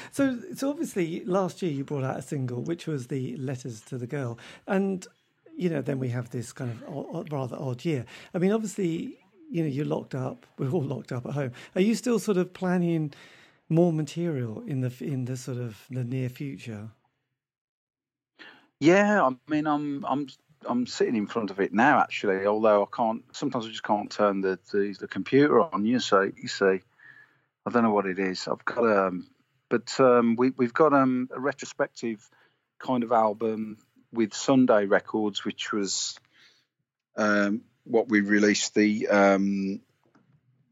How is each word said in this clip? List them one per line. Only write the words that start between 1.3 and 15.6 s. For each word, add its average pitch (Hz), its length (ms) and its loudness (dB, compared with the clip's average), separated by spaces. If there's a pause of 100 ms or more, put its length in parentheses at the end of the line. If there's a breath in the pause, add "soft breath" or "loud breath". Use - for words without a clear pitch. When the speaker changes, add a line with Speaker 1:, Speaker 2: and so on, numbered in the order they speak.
Speaker 1:
year 180 80 0
you 139 140 -4
brought 135 200 -4
out 131 140 -4
a - 40 -8
single, 127 400 -6
which 170 240 -6
was 139 220 -6
the 135 280 -6
Letters 127 460 -8
to - 160 -10
the 120 80 -8
Girl. 120 320 -6 (280 loud breath)
And, 190 400 -2 (500)
you 196 120 0
know, 151 140 -2
then 135 160 -4
we 131 100 -2
have 120 220 -4
this 120 220 -8
kind 123 180 -8
of 113 180 -10
o-, 143 240 -8
o-, 170 180 -6
rather 135 280 -4
odd 127 260 -6
year. 139 220 -2 (280 loud breath)
I 185 40 -4
mean, 185 140 4
obviously, 202 640 -4 (320)
you 165 120 -2
know, 160 60 -2
you're 139 160 -4
locked 143 300 -4
up. 131 320 -6 (120)
We're 135 120 -2
all 156 120 0
locked 127 300 -6
up 127 140 -6
at 214 60 -6
home. 139 200 -4 (220 loud breath)
Are 185 80 2
you 220 120 2
still 233 240 0
sort 190 200 0
of 180 160 -2
planning 170 580 0 (560 loud breath)
more 170 240 4
material 156 760 -4
in 139 140 -4
the 127 80 0
f-, 127 140 -10
in 131 240 -4
the 127 100 -6
sort 127 220 -8
of 120 320 -10